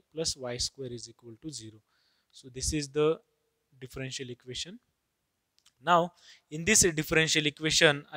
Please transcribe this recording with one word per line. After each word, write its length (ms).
plus 240
y 180
square 320
is 160
equal 300
to 160
zero. 200
So 260
this 120
is 180
the 100
differential 520
equation. 420
Now 160
in 180
this 160
differential 520
equation 520